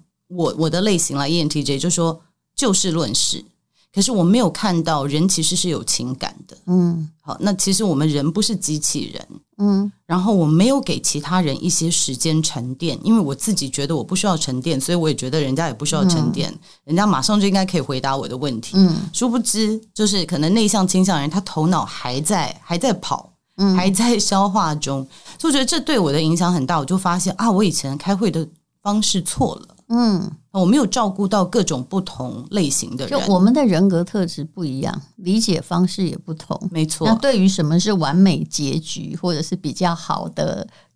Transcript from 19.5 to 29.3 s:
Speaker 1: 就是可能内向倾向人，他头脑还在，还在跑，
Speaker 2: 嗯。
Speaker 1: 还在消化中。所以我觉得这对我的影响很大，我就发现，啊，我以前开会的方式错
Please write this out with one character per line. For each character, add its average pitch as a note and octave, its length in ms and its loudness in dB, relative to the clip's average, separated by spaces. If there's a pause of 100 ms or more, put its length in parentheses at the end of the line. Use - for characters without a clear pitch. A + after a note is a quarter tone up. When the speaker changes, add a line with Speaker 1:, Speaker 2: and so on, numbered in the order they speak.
Speaker 1:
就 G#3+ 120 2
是 F#3+ 200 0
可 C#3+ 100 -4
能 D#3 160 2
内 G#3+ 160 4
向 F#3+ 180 2
倾 F#3 160 2
向 F#3 160 4
人， C#3+ 120 -2
他 F#3 100 -2
头 D#3+ 280 -2
脑 E3+ 140 2
还 B2+ 380 -6
在， D#3+ 420 -2
还 E3+ 140 -4
在 B3 160 2
跑， - 400 -6 (240)
Speaker 2:
嗯。 F#3+ 180 4
Speaker 1:
还 F#3 160 2
在 A3+ 280 2
消 G3+ 280 2
化 F#3 280 0
中。 C3+ 340 -4 (300)
所 E4 100 -2
以 - 20 4
我 - 20 4
觉 C#4 60 2
得 C4+ 60 2
这 D4+ 160 0
对 C#4+ 180 0
我 D#3 140 2
的 D#3 80 2
影 D#3+ 160 2
响 F3 160 2
很 C#3+ 140 0
大， E3+ 120 0
我 C#3+ 60 -2
就 F#3 140 0
发 F3+ 200 0
现， F#3 200 -2
啊， A3+ 120 2
我 G3 140 4
以 F3 80 2
前 C#3 240 -4
开 F#3+ 180 -2
会 F#3+ 160 0
的 D#3 160 -2 (360)
方 G#3 200 0
式 F#3+ 200 0
错 - 320 -2